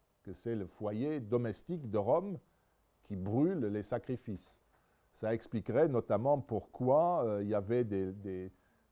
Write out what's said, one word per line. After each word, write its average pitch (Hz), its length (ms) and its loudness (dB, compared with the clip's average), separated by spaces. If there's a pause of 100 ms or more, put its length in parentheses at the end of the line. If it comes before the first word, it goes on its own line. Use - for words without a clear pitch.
(240)
que 98 100 -12
c'est 117 220 -4
le 101 100 -4
foyer 110 540 -4
domestique 120 720 -2
de 104 80 2
Rome 160 400 0 (640)
qui 101 120 -10
brûle 120 520 2
les 104 160 -2
sacrifices. - 720 -8 (580)
Ça 110 200 -2
expliquerait 117 540 2
notamment 123 520 2
pourquoi, 135 840 2
euh, 104 160 0
il 104 80 -2
y 107 60 2
avait 107 280 2
des, 95 280 -2
des, 95 400 -8 (400)